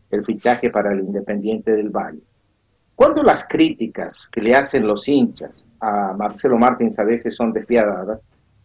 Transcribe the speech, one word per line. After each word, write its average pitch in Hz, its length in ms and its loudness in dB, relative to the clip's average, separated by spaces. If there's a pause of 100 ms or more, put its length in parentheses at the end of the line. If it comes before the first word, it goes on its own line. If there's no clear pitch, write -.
(120)
el 104 140 -2
fichaje 120 440 -2
para 104 220 0
el 98 80 -2
Independiente 104 760 -4
del 107 140 -2
Valle. 95 300 -8 (760)
Cuando 302 300 4
las 185 220 4
críticas - 840 -2
que 117 100 -6
le 113 120 4
hacen 135 320 2
los 104 220 -2
hinchas 123 580 0 (140)
a 104 360 -2
Marcelo 107 420 0
Martins 120 420 2
a 107 40 0
veces 117 320 -2
son 113 180 -2
despiadadas, 107 640 0 (460)